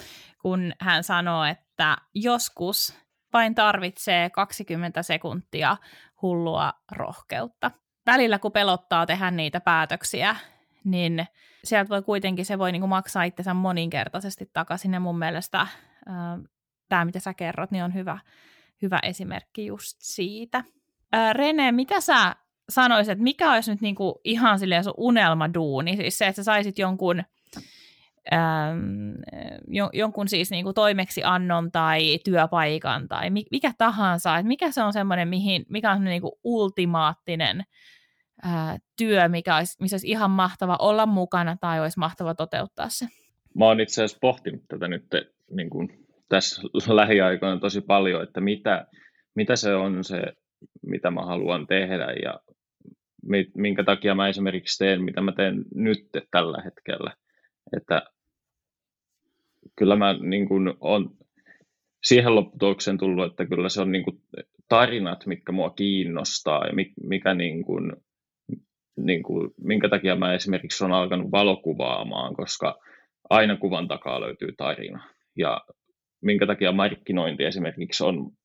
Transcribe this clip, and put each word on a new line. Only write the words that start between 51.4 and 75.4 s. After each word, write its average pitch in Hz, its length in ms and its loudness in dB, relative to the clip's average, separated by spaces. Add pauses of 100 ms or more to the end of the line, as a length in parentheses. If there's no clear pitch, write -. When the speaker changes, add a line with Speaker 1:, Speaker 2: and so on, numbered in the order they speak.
Speaker 2:
tehdä 92 460 -2 (100)
ja - 160 -8 (840)
mi-, 95 320 0
minkä 101 280 0
takia 98 320 2
mä 98 120 2
esimerkiksi 95 560 -2
teen, 95 200 2
mitä 92 180 -4
mä 98 100 0
teen 98 340 -2 (100)
nyt 110 340 0 (220)
tällä 85 340 0
hetkellä. - 480 -8 (640)
Että 85 240 -2 (1700)
kyllä 101 200 6
mä 101 240 4
niin 95 280 0
kuin 95 320 2
oon 90 300 0 (920)
siihen 120 320 8
lopputulokseen 98 640 2
tullut, 90 340 0
että - 140 -4
kyllä 90 240 -2
se 98 120 -2
on 95 100 0
niin 92 120 0
kuin - 180 -8 (480)
tarinat, 113 560 2
mitkä 90 260 -8
mua 92 180 0
kiinnostaa 85 1000 -2
ja - 60 -4
mi-, - 200 -2 (100)
mikä 95 300 0
niin 85 300 -4
kuin, 85 300 -4 (1040)
niin 87 260 0
kuin, - 280 -4 (100)
minkä 104 280 0
takia 95 260 2
mä 90 180 0
esimerkiksi 92 500 -4
oon 92 100 0
alkanut 92 380 0
valokuvaamaan, 65 1040 0
koska - 440 -6 (500)
aina 107 280 6
kuvan 90 300 -2
takaa 65 340 -6
löytyy - 360 -8
tarina. 53 460 -6 (340)
Ja 78 240 0 (600)